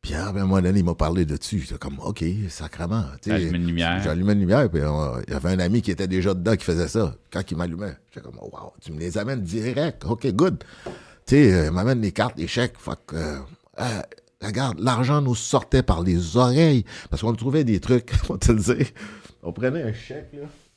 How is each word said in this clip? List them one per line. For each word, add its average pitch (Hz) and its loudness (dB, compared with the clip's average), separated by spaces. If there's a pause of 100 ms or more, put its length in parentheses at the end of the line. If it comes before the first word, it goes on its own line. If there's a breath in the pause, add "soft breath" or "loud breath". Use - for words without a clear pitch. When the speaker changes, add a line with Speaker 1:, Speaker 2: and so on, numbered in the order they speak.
Speaker 1:
puis - -8
à 87 -4
un 101 -6
moment 95 2
donné, 95 4
il 87 4
m'a 85 2
parlé 85 2
de 73 -4
dessus. - -4
J'étais 67 -8
comme, « 69 -10
OK, - -6 (260)
sacrément. » 87 -6 (180)
Tu - -8
sais, 104 2
Speaker 2:
T'allumes 87 0
une 87 0
lumière. 85 0
Speaker 1:
j'allumais 90 2
une 101 4
lumière, 104 4
puis 80 0
on, 73 -2
il - -10
y - -4
avait 69 -2
un 92 0
ami 95 2
qui - -4
était 95 -2
déjà 92 2
dedans 95 2
qui - -8
faisait 82 0
ça. 101 0 (160)
Quand 95 -6
il 78 -6
m'allumait, 87 -6 (180)
j'étais - -20
comme, « - -18
Oh, - -14
wow, - -16
tu - -16
me 76 -10
les 87 -6
amènes 117 -4
direct. 117 -4
OK, 117 -2
good. » 160 2 (640 loud breath)
Tu 127 4
sais, 135 8
euh, 85 4
il 80 0
m'amène 113 2
les 101 0
cartes, - -2
les 85 -6
chèques. 123 -2
Fuck, - -12
euh, 78 -6 (400)
euh, 110 -4 (420)
regarde, 107 -2
l'argent 127 2
nous 127 2
sortait - 2
par 85 0
les 101 2
oreilles. 127 6 (260 loud breath)
Parce - -2
qu'on 117 0
trouvait 131 0
des 107 4
trucs, 120 2
<laughs> - -4
on - -4
va 95 -6
te - 4
le 113 6
dire. 120 2 (540 loud breath)
On 85 -8
prenait 131 -2
un 110 -4
chèque, 135 -12
là. 147 -14 (300)